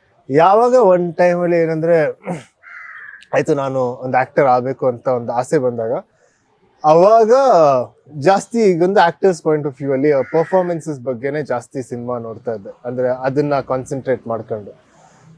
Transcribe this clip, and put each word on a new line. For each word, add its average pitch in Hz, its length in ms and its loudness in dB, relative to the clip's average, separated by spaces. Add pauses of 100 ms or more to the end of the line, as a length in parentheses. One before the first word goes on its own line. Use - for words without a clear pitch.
(300)
ಯಾವಾಗ 196 440 4
ಒಂದ್ 180 420 2
ಟೈಮಲ್ಲಿ 175 400 0
ಏನಂದ್ರೆ, 165 500 0 (1300)
ಆಯ್ತು 151 200 0
ನಾನು 135 260 -2
ಒಂದ್ 127 360 -4
ಆಕ್ಟರ್ 131 300 0
ಆಗ್ಬೇಕು 131 400 0
ಅಂತ 120 220 -4
ಒಂದ್ 120 220 -4
ಆಸೆ 127 280 -2
ಬಂದಾಗ, 120 340 -4 (920)
ಅವಾಗ 208 480 6 (840)
ಜಾಸ್ತಿ 190 400 0
ಈಗೊಂದು 190 420 2
actors 170 480 0
point 151 200 -2
of 131 100 -10
view 139 140 -4
ಅಲ್ಲಿ 139 200 0
ಪರ್ಫಾರ್ಮೆನ್ಸಸ್ 160 880 -2
ಬಗ್ಗೆನೇ 135 420 -6
ಜಾಸ್ತಿ 127 400 -8
ಸಿನಿಮಾ 120 360 -10
ನೋಡ್ತಾ 113 360 -10
ಇದ್ದೆ. 104 160 -14 (140)
ಅಂದ್ರೆ 123 240 -4
ಅದನ್ನ 135 520 -2
ಕಾನ್ಸಂಟ್ರೇಟ್ 131 640 -6
ಮಾಡ್ಕೊಂಡು. 110 440 -8 (680)